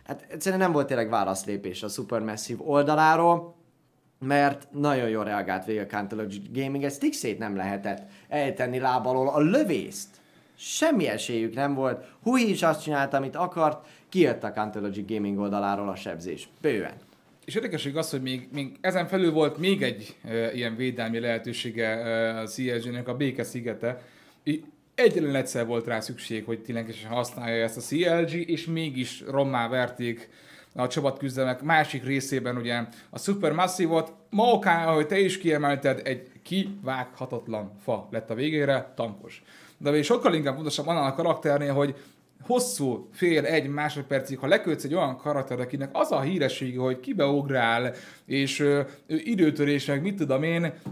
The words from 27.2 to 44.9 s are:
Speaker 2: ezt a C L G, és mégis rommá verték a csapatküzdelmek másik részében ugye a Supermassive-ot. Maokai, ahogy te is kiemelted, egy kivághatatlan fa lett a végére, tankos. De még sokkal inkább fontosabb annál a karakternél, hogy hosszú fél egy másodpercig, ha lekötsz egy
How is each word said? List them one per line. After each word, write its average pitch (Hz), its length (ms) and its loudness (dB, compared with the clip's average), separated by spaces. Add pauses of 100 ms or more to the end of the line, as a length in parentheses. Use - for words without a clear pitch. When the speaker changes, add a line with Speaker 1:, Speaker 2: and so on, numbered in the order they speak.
Speaker 2:
ezt 113 140 -2
a 123 40 -10
C - 100 -8
L 170 320 2
G, 165 260 -4
és 165 160 -2
mégis 156 640 -4
rommá 135 360 2
verték 120 640 -2 (460)
a 123 120 0
csapatküzdelmek 131 720 -2
másik 147 440 2
részében 131 520 -2
ugye 120 220 -2 (300)
a - 100 -12
Supermassive-ot. 170 960 2 (160)
Maokai, 202 560 4
ahogy 156 220 4
te 190 120 2
is 190 180 4
kiemelted, 143 640 2
egy 131 240 -6 (160)
kivághatatlan 127 1300 -6 (120)
fa 107 280 -4
lett 113 180 -6
a 113 40 -2
végére, 139 640 0
tankos. - 480 -8 (340)
De 143 140 0
még 151 120 4
sokkal 233 300 4
inkább 143 220 0
fontosabb 147 320 -4
annál 165 180 2
a 135 80 0
karakternél, 151 600 2
hogy 139 220 2 (500)
hosszú 226 680 0
fél 160 320 2
egy 151 220 2
másodpercig, 143 720 -2
ha 131 100 -4
lekötsz 165 360 2
egy 143 120 -2